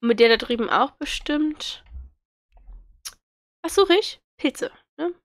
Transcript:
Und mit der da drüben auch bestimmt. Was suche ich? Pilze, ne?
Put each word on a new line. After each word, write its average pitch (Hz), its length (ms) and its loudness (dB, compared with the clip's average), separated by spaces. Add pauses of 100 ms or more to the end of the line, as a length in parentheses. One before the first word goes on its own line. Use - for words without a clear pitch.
Und 233 80 -2
mit 226 120 4
der 233 80 8
da 226 80 6
drüben 226 320 -4
auch 254 240 2
bestimmt. - 920 -4 (1800)
Was 330 140 -4
suche 381 180 4
ich? - 260 -2 (160)
Pilze, - 340 -4 (280)
ne? 349 160 -4 (100)